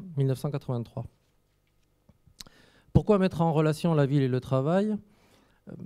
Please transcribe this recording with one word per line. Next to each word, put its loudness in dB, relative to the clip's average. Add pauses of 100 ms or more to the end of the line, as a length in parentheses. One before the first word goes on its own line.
(180)
mille 2
neuf -2
cent -6
quatre-vingt-trois. -8 (1900)
Pourquoi 4
mettre 2
en 2
relation 2
la 4
ville 2
et 0
le -2
travail ? 0 (720)
Euh, -14 (120)